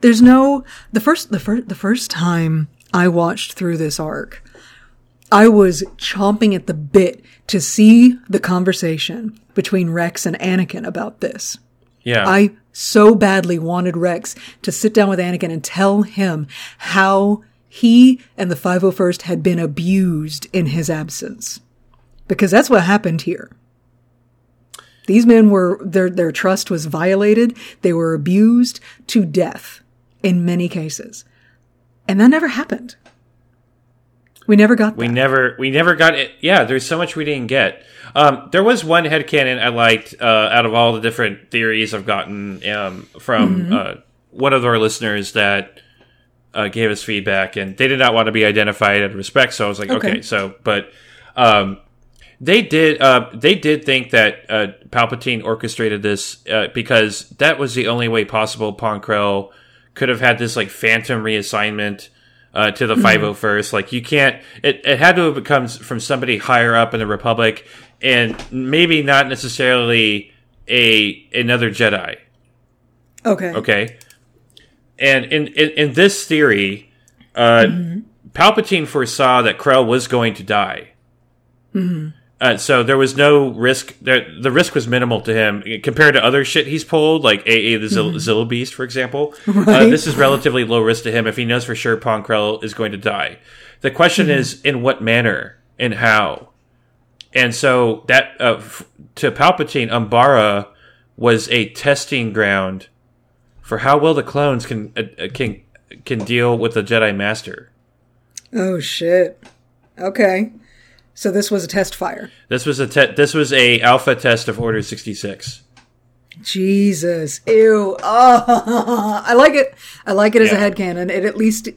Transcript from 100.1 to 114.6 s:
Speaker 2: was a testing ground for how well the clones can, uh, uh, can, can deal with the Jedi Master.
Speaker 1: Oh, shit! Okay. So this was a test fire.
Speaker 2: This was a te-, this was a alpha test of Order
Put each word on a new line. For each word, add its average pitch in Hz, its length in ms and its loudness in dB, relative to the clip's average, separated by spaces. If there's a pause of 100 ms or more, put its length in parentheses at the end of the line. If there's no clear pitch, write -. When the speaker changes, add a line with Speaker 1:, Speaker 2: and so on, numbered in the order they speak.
Speaker 2:
was 117 320 0
a 113 200 0
testing 135 640 -4
ground 98 540 -2 (720)
for 110 180 -8
how 139 200 2
well 160 160 2
the 139 80 -4
clones 139 420 -4
can, 107 320 -10
uh, 117 60 -6 (180)
uh, 90 120 -8
can, 117 280 -8 (440)
can 120 140 -6
deal 120 380 -2
with 113 160 -4
the 110 80 -2
Jedi 107 340 0
Master. 104 540 -8 (840)
Speaker 1:
Oh, 185 260 -4
shit! 170 640 0 (560)
Okay. 190 540 -2 (600)
So - 160 -6
this 196 220 -2
was 190 120 -2
a 170 40 -10
test 190 260 -4
fire. - 380 -10 (160)
Speaker 2:
This 127 180 -4
was 139 140 -2
a 135 80 -2
te-, - 260 2
this 143 220 2
was 147 180 0
a 123 280 4
alpha 127 340 4
test 117 320 0
of 107 120 -6
Order 113 220 -2